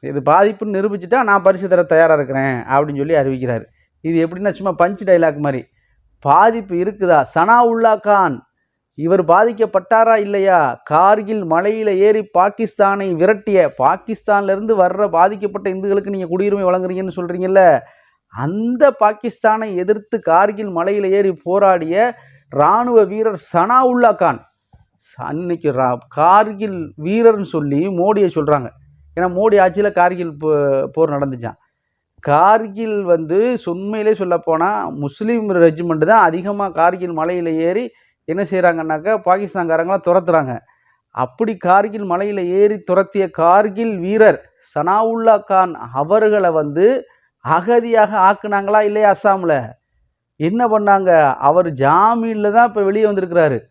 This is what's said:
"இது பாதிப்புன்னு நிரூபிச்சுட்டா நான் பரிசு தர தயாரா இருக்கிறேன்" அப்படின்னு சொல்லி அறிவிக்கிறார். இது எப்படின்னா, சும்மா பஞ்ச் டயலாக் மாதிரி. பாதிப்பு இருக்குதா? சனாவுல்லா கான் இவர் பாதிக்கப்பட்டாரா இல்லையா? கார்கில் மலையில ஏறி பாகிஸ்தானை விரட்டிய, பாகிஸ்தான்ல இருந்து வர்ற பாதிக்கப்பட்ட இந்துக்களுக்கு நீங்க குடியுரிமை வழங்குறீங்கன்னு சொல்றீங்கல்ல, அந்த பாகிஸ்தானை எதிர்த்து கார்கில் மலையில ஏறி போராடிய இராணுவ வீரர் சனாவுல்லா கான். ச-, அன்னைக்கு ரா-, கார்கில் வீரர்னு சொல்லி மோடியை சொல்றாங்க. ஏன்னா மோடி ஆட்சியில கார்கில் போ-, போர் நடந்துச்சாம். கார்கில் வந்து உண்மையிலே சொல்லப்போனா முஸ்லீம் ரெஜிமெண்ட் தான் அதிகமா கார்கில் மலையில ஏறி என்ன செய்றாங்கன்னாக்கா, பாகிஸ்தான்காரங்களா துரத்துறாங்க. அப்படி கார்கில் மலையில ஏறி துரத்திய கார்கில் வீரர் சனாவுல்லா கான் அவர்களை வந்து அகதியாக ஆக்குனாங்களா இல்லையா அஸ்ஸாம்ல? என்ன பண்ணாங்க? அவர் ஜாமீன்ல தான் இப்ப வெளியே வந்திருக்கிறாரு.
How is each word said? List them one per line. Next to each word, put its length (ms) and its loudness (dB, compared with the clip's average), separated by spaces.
"இது 200 -8
பாதிப்புன்னு 480 0
நிரூபிச்சுட்டா 440 -2
நான் 180 2
பரிசு 280 0
தர 140 2
தயாரா 300 4
இருக்கிறேன்" 500 -2
அப்படின்னு 340 -2
சொல்லி 160 -2
அறிவிக்கிறார். 500 -2
இது 260 -2
எப்படின்னா, 240 -4
சும்மா 360 -2
பஞ்ச் 160 -8
டயலாக் 340 2
மாதிரி. 280 -4
பாதிப்பு 560 2
இருக்குதா? 480 0
சனாவுல்லா 600 2
கான் 440 0
இவர் 320 0
பாதிக்கப்பட்டாரா 880 2
இல்லையா? 760 0
கார்கில் 600 2
மலையில 360 -2
ஏறி 520 0
பாகிஸ்தானை 760 0
விரட்டிய, 540 0
பாகிஸ்தான்ல 680 -2
இருந்து 260 -2
வர்ற 320 0
பாதிக்கப்பட்ட 600 0
இந்துக்களுக்கு 400 -4
நீங்க 280 -6
குடியுரிமை 360 -2
வழங்குறீங்கன்னு 420 -4
சொல்றீங்கல்ல, 640 2
அந்த 640 -2
பாகிஸ்தானை 840 -2
எதிர்த்து 500 -4
கார்கில் 500 0
மலையில 340 -2
ஏறி 240 0
போராடிய 840 0
இராணுவ 540 2
வீரர் 380 -4
சனாவுல்லா 580 2
கான். 320 -2
ச-, 400 -20
அன்னைக்கு 480 -6
ரா-, 260 -2
கார்கில் 840 0
வீரர்னு 440 2
சொல்லி 460 -4
மோடியை 480 -2
சொல்றாங்க. 340 -2
ஏன்னா 80 -4
மோடி 320 0
ஆட்சியில 360 2
கார்கில் 480 -2
போ-, 460 0
போர் 240 -2
நடந்துச்சாம். 460 -6
கார்கில் 760 0
வந்து 640 0
உண்மையிலே 460 -4
சொல்லப்போனா 840 -2
முஸ்லீம் 560 -6
ரெஜிமெண்ட் 560 2
தான் 180 6
அதிகமா 460 -2
கார்கில் 480 -2
மலையில 280 -4
ஏறி 460 -2
என்ன 180 -4
செய்றாங்கன்னாக்கா, 840 -2
பாகிஸ்தான்காரங்களா 720 -2
துரத்துறாங்க. 520 0
அப்படி 560 -6
கார்கில் 400 0
மலையில 400 -4
ஏறி 360 0
துரத்திய 560 -2
கார்கில் 600 2
வீரர் 500 2
சனாவுல்லா 840 0
கான் 320 0
அவர்களை 760 0
வந்து 520 0
அகதியாக 840 2
ஆக்குனாங்களா 460 0
இல்லையா 340 2
அஸ்ஸாம்ல? 540 0
என்ன 320 -2
பண்ணாங்க? 680 2
அவர் 320 2
ஜாமீன்ல 840 0
தான் 160 4
இப்ப 160 -2
வெளியே 220 0
வந்திருக்கிறாரு. 540 0